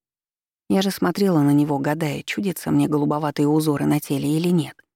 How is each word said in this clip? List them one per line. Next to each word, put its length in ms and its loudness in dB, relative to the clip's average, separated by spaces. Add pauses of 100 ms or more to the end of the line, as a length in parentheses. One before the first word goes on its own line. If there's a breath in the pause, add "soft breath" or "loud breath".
(680)
Я 140 2
же 100 0
смотрела 480 0
на 120 4
него, 280 2
гадая, 420 -4
чудятся 480 -6
мне 200 2
голубоватые 580 0
узоры 380 2
на 160 2
теле 340 -2
или 140 0
нет. 260 0 (200)